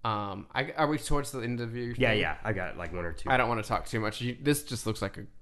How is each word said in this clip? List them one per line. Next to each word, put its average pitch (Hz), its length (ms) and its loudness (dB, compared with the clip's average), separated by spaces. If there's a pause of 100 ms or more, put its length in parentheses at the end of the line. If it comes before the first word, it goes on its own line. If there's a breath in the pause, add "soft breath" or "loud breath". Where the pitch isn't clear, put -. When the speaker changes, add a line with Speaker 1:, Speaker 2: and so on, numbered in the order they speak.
Speaker 1:
Um, 101 520 -2
I, 139 160 0
are 156 160 2
we 151 100 2
towards 143 340 2
the 131 100 -6
end 120 200 -2
of 117 140 -4
your 120 180 -4
Speaker 2:
Yeah, 123 180 4
Speaker 1:
thing? 107 100 4
Speaker 2:
yeah, 78 220 0
I 110 100 0
got, 92 220 -2
like, 82 160 -6
one 87 140 -2
or 82 80 -2
two. - 160 -4
Speaker 1:
I 131 80 6
don't 117 120 4
wanna 113 120 2
talk 98 240 0
too 113 140 -2
much. 107 200 -2
You, 123 220 -2
this 143 220 4
just - 240 -4
looks 110 140 -2
like 98 160 -2
a 101 80 -10 (160)